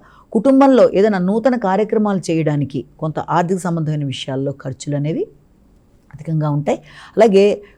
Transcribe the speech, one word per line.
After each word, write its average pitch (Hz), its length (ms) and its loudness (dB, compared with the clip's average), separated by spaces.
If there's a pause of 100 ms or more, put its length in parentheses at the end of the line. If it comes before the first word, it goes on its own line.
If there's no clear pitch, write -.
(360)
కుటుంబంలో 269 480 4 (140)
ఏదైనా 196 320 2
నూతన 233 280 0 (100)
కార్యక్రమాలు 208 600 0
చేయడానికి 147 540 -2 (220)
కొంత 156 140 -6 (200)
ఆర్థిక 180 280 -2
సంబంధమైన 151 480 -4
విషయాల్లో 139 400 -6 (100)
ఖర్చులు 143 360 -6
అనేవి 170 240 -4 (920)
అధికంగా 156 420 -4
ఉంటాయి. 147 220 -2 (380)
అలాగే 196 280 6 (340)